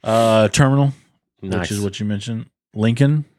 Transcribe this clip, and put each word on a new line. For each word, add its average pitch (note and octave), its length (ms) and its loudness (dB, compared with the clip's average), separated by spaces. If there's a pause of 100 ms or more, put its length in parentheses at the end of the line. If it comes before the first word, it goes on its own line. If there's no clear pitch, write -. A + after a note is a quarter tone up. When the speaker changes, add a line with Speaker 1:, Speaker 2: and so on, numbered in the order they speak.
Speaker 1:
Uh, A2 460 2
Terminal, C#3 460 2 (480)
Speaker 2:
Nice. F#2 180 -4
Speaker 1:
which F2 120 -6
is G2+ 100 -6
what G2+ 180 -8
you G#2+ 60 -6
mentioned. A2 420 -8 (240)
Lincoln. C#3 540 0 (120)